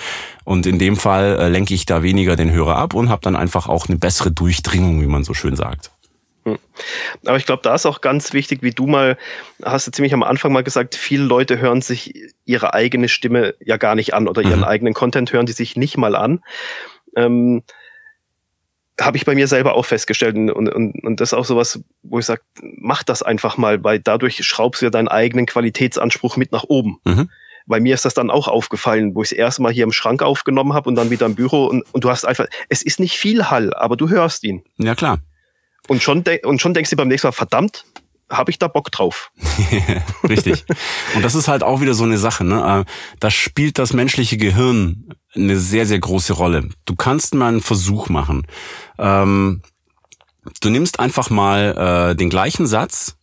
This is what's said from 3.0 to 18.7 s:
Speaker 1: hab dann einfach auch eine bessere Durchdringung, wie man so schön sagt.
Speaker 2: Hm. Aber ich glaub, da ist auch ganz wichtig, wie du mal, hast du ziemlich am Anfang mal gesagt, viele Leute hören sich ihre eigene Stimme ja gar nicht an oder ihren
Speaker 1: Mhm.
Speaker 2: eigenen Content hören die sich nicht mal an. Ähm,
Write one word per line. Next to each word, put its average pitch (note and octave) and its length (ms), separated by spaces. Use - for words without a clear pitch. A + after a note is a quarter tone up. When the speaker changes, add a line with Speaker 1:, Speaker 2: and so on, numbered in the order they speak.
Speaker 1:
hab G#2+ 140
dann F#2+ 140
einfach - 320
auch - 200
eine E2+ 100
bessere F2+ 320
Durchdringung, E2+ 720
wie D2 40
man C#2+ 180
so - 100
schön C2+ 220
sagt. C#2 340
Speaker 2:
Hm. A2 140
Aber B2+ 100
ich C3+ 100
glaub, B2+ 180
da A#2+ 100
ist D#3+ 120
auch C#3+ 140
ganz C#3+ 320
wichtig, C#3 300
wie B2 100
du C3 140
mal, C3+ 320
hast C3+ 240
du - 20
ziemlich C#3+ 240
am B2+ 80
Anfang C3+ 300
mal C3 120
gesagt, B2 300
viele C#3 300
Leute B2 340
hören B2+ 240
sich - 320
ihre - 300
eigene A#2+ 340
Stimme A#2+ 520
ja A2+ 180
gar G#2+ 180
nicht - 180
an G#2+ 140
oder A2 140
ihren F2+ 180
Speaker 1:
Mhm. - 40
Speaker 2:
eigenen A2 300
Content B2 380
hören A#2+ 140
die A#2 60
sich - 240
nicht C3+ 200
mal A2 200
an. C#3 240
Ähm, A#2+ 460